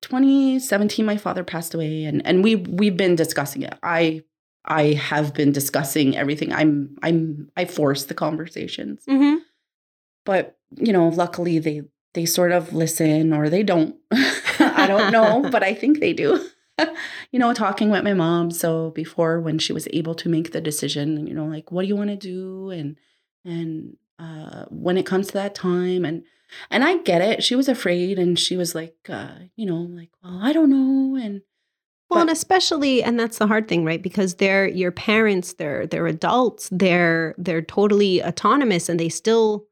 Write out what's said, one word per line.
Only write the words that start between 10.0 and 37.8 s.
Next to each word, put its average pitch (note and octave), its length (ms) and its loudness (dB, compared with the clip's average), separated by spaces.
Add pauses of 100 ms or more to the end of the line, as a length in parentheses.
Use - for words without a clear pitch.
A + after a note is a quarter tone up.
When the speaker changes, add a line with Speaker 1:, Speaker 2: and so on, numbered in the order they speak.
Speaker 1:
But, F#3+ 320 0 (200)
you A3 160 0
know, E3+ 160 4
luckily F3 500 0
they, D3+ 240 -4 (320)
they E3+ 120 -2
sort F3 260 2
of E3+ 200 0
listen D#3+ 600 2
or D3+ 180 2
they F#3+ 140 2
don't. F3 400 2
<laughs> - 80 -8
I - 760 2
don't G3+ 260 2
know, A3+ 360 4
Speaker 2:
<laughs> C4 40 -4
Speaker 1:
but G#3+ 100 2
I G3 120 0
think D4+ 260 -2
they F3 120 2
do. - 320 0 (340)
<laughs> D#4+ 100 0 (420)
You B3 80 -2
know, A#3+ 160 2
talking G#3 360 0
with F#3+ 140 2
my G#3 100 2
mom. E3+ 360 2
So E3 400 -2
before, E3 500 -2
when D#3+ 180 -2
she D#3 140 -2
was D#3+ 200 -6
able E3 240 -2
to - 120 -6
make D#3+ 240 -2
the D#3+ 80 -4
decision, D3+ 640 -4
you - 80 -8
know, D#3 120 -6
like, D#3 240 -10
"What F3 120 -4
do G3 60 -4
you G3+ 80 -2
wanna G#3 200 -4
do?" F#3+ 540 -10
And, D3+ 260 -8 (480)
and, E3 520 -8 (220)
uh, D#3+ 500 -14
when F3+ 300 -2
it F#3 80 0
comes F#3+ 220 0
to - 60 -14
that G3 200 -4
time, F3+ 500 0
and, E3 200 -6 (460)
and A3 140 2
I E4+ 140 2
get F3 240 2
it. G#3+ 220 0
She - 120 0
was C4+ 120 2
afraid, F#3 500 0
and F3 200 2
she F3+ 180 0
was F3 180 -2
like, E3 220 -10 (120)
uh, A2+ 220 -10 (260)
you A3 80 -8
know, F3+ 160 -2
like, F3 300 -12 (140)
"Well, F3+ 180 -10
I B3+ 100 2
don't D#4 180 4
know." C4+ 460 2
And G#3 240 -6 (720)
Speaker 2:
Well, E4+ 100 4
and E4 80 4
Speaker 1:
but E4 80 2
Speaker 2:
especially, C#4+ 680 2
and A#3 160 0
that's A3+ 200 -2
the A3 80 2
hard G#3+ 220 2
thing, E3+ 160 2
right? E3 180 -2
Because F#3+ 320 -2
they're G3 340 2
your F3+ 240 -2
parents, G#3 600 0
they're, D3+ 320 -6
they're E3 220 -2
adults, F#3 640 0
they're, E3+ 680 2
they're E3 240 -4
totally G3+ 600 2